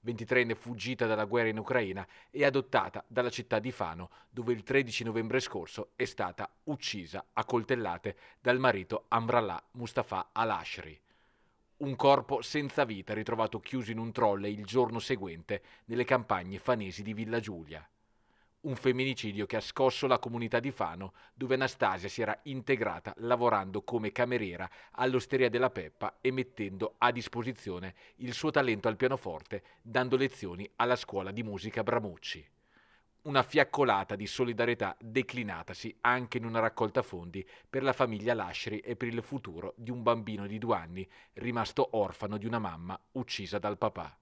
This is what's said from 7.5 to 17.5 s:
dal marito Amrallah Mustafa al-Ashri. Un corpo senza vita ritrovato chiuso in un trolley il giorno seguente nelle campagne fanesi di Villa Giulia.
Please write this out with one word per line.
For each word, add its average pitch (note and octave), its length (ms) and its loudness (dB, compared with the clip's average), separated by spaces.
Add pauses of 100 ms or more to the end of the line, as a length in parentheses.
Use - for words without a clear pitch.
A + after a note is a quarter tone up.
dal B2+ 200 4
marito G#2+ 480 2
Amrallah A#2 520 2 (120)
Mustafa A2+ 580 -4
al-Ashri. F2 680 -2 (800)
Un C#3 180 -4
corpo C#3 440 6
senza C#3+ 440 0
vita G#2+ 300 -6
ritrovato A2 440 0
chiuso A#2 320 -6
in A2+ 80 -4
un A2+ 140 -6
trolley G#2 400 2
il G#2 120 -6
giorno A2+ 360 2
seguente F#2+ 640 -4 (240)
nelle A#2 180 0
campagne G2+ 540 0
fanesi G#2 440 -2
di G#2+ 100 -6
Villa A2 280 -2
Giulia. D#2+ 440 -10 (720)